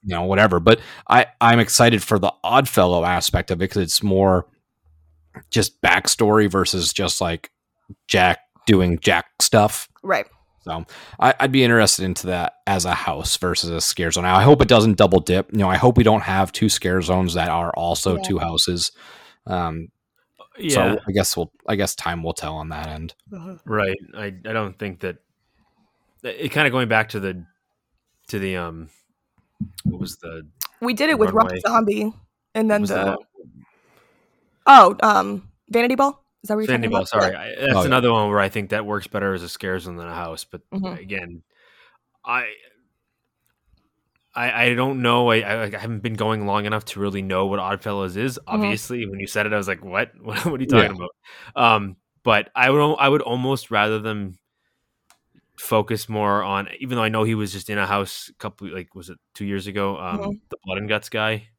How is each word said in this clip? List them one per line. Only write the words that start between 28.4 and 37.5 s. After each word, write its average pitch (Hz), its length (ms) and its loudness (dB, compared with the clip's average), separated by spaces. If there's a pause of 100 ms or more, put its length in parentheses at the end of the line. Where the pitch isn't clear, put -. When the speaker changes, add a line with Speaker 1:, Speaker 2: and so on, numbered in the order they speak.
Speaker 3:
um, 82 320 -10 (960)
what 90 180 -4
was 92 160 -12
the 82 300 -16 (340)
Speaker 2:
We 240 140 -2
did 311 160 0
it 254 80 0
with 202 100 4
Rob 220 180 2
Speaker 3:
Runway. - 120 -6
Speaker 2:
Zombie, 220 540 0 (420)
and 220 160 2
then 208 100 2
Speaker 3:
What - 0 -
was 202 80 -2
Speaker 2:
the 190 60 -2 (100)
Speaker 3:
that? 196 120 -2 (1500)
Speaker 2:
Oh, 214 380 12
um, 202 440 0 (220)
Vanity 233 240 0
Ball? 277 300 0 (180)
Is - 80 -18
that 214 80 0
what 220 40 -2
you're 214 60 -4
Speaker 3:
Vanity 120 220 0
Speaker 2:
talking - 20 -2
Speaker 3:
Ball, - 100 0
Speaker 2:
about? - 80 -6
Speaker 3:
sorry. 98 240 0
Speaker 2:
Yeah. 78 80 -12
Speaker 3:
I, 120 240 -8